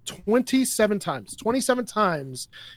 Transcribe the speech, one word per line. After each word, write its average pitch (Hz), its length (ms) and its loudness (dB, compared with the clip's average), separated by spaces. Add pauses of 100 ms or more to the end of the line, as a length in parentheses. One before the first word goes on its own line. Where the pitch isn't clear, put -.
twenty-seven 233 920 2
times, 135 360 -6
twenty-seven 247 520 0
times 147 600 0 (300)